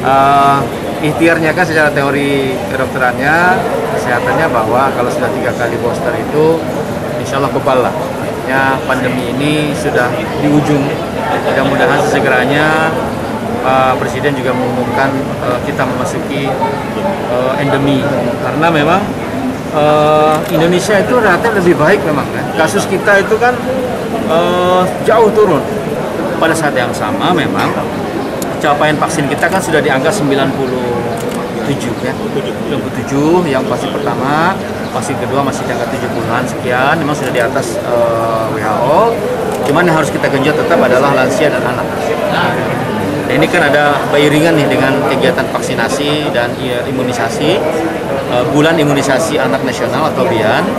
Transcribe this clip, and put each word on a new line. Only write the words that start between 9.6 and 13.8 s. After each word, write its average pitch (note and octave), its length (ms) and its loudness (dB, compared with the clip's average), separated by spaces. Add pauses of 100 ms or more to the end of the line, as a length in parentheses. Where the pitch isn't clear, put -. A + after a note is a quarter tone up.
sudah B2 420 0
di C#3+ 380 -2
ujung. D3 320 2 (460)
Mudah-mudahan C#3 800 0
sesegeranya C#3+ 800 2 (720)
Pak C3 400 2